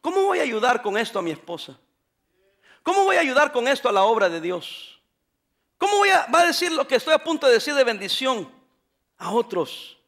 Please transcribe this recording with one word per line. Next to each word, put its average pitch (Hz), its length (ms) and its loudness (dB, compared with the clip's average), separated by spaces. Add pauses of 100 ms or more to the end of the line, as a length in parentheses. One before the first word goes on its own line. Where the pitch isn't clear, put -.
¿Cómo 370 220 -2
voy 381 160 0
a - 40 0
ayudar 226 380 0
con 208 160 -4
esto 214 220 -4
a - 20 -4
mi 170 100 -6
esposa? 151 460 -14 (1040)
¿Cómo 381 200 2
voy 381 140 2
a - 20 4
ayudar 294 320 2
con 240 160 -2
esto 262 220 0
a - 20 2
la 196 120 4
obra 208 260 2
de 165 120 -6
Dios? - 580 -10 (760)
¿Cómo 403 200 2
voy 403 120 4
a, 381 180 2
va 320 140 4
a 349 40 6
decir 349 260 -2
lo 285 160 -4
que 262 80 0
estoy 311 180 2
a 311 100 2
punto 311 240 -2
de 247 60 8
decir 233 200 0
de 277 100 2
bendición 226 680 -4 (680)
a 185 140 -8
otros? 202 680 -4 (100)